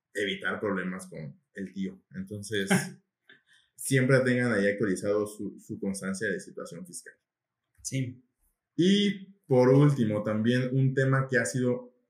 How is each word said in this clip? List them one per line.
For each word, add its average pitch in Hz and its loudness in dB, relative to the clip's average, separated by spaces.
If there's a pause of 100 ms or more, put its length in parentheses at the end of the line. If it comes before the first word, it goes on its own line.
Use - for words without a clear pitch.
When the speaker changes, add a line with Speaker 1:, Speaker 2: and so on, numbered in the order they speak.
(140)
Speaker 1:
evitar 95 -4
problemas 92 -4
con 78 -14 (140)
el 98 -10
tío. 95 -8 (140)
Entonces, 98 -6
Speaker 2:
<laughs> - -4 (720)
Speaker 1:
siempre 131 2
tengan 123 0
ahí 101 2
actualizado 104 0
su, - -12
su 104 -12
constancia 98 -6
de 90 -4
situación - -14
fiscal. - -18 (680)
Speaker 2:
Sí. 127 -6 (540)
Speaker 1:
Y 196 2 (140)
por 127 6
último, 131 4
también 117 0
un 135 2
tema 135 2
que 127 0
ha 117 2
sido 123 -2 (160)